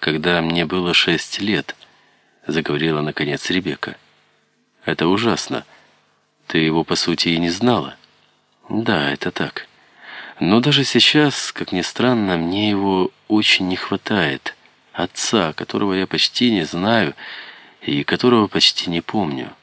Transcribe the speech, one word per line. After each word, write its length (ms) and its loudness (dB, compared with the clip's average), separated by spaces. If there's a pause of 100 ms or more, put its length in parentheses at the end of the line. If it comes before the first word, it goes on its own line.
когда 400 0
мне 240 0
было 300 -2
шесть 460 0
лет», 360 -2 (680)
заговорила 560 -2
наконец 480 -4
Ребекка. 460 -4 (880)
«Это 220 0
ужасно. 580 0 (800)
Ты 120 0
его, 260 2
по 120 -2
сути, 320 0
и 100 2
не 120 0
знала». 460 0 (720)
«Да, 400 0
это 200 -4
так. 360 -8 (760)
Но 200 4
даже 240 2
сейчас, 680 2
как 200 -8
ни 100 0
странно, 560 2
мне 320 0
его 400 2 (180)
очень 400 2
не 80 0
хватает. 800 -2 (360)
Отца, 600 -2
которого 400 -2
я 140 0
почти 440 0
не 140 2
знаю 500 0 (680)
и 220 -2
которого 420 4
почти 420 0
не 140 -2
помню. 500 -4 (100)